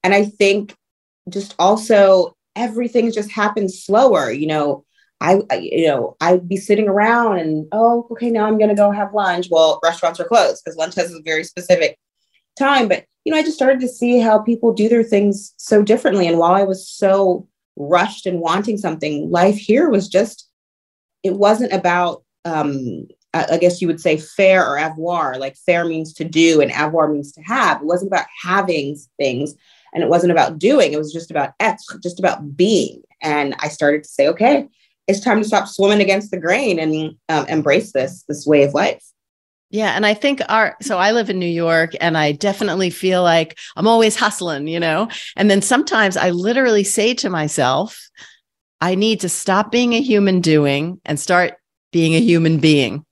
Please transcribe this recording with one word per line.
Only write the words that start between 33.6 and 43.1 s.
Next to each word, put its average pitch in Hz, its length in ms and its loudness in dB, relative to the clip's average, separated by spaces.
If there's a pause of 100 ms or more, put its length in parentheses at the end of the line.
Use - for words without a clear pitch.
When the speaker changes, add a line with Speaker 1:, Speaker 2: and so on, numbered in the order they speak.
Speaker 1:
I 151 80 -6
started 151 360 -2
to - 60 -20
say, 139 180 0
"Okay, 233 400 2 (400)
it's 196 120 -2
time 214 220 0
to 214 60 -4
stop 208 200 0
swimming 208 320 2
against 196 300 0
the 190 80 -6
grain 185 400 -2
and, 156 380 -4 (120)
um, 151 180 -2
embrace 156 460 -2
this, 131 360 -4
this 147 180 -8
way 147 160 4
of 139 120 2
life." - 280 -2 (680)
Speaker 2:
Yeah. 208 260 -2
And 208 100 0
I 208 80 2
think 269 340 -2
our, 220 320 0
so - 180 -4
I 196 120 2
live 226 200 0
in 185 100 -2
New 180 60 -4
York, 165 540 0
and 165 160 0
I 151 160 2
definitely 190 580 -2
feel 185 340 0